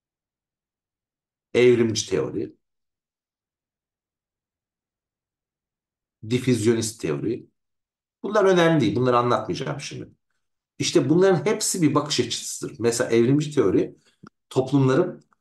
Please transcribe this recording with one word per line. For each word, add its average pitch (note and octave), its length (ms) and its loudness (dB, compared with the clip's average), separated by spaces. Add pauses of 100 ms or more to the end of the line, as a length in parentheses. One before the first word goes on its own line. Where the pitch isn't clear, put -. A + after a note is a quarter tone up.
(1500)
Evrimci A#2 560 4
teori, C2+ 460 -4 (3750)
difüzyonist A2+ 720 0
teori. E2 460 -6 (760)
Bunlar G#3+ 220 0
önemli E3 360 4
değil. G2+ 140 0
Bunları B2 220 2
anlatmayacağım G2+ 640 -4
şimdi. - 300 -14 (680)
İşte C3+ 300 0
bunların F3+ 360 2
hepsi G#3+ 360 -2
bir C#3+ 140 2
bakış D3 240 -2
açısıdır. - 600 -8
Mesela A#2 320 0
evrimci C3 440 2
teori B2 400 0 (540)
toplumların C3+ 760 0 (180)